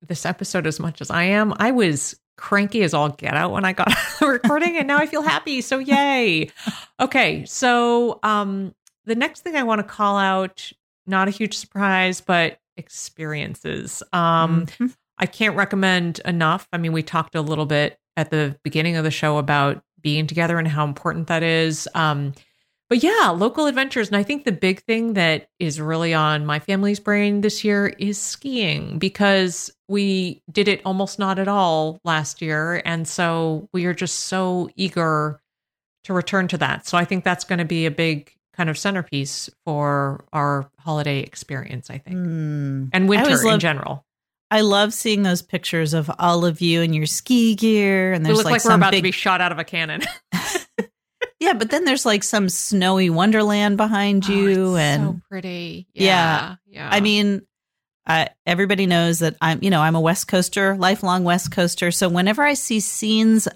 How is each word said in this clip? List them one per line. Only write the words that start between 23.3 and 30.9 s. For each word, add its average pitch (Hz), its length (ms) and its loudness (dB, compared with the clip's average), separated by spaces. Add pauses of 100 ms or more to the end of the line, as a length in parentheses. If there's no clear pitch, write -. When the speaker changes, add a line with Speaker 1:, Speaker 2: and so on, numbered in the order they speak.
Speaker 1:
local 233 300 0
adventures. 262 440 -2
And 202 60 -2
I 202 60 2
think 285 240 -4
the 226 60 0
big 190 320 -2
thing 226 300 -2
that 165 440 0
is 156 240 -4
really 160 320 0
on 151 320 2
my 151 140 -2
family's 202 400 0
brain 208 420 0
this 214 220 -2
year 202 240 2 (100)
is 202 240 -4
skiing, 190 760 -4
because 190 720 2 (160)
we 190 640 -2
did 202 160 2
it 196 180 0
almost 190 320 -2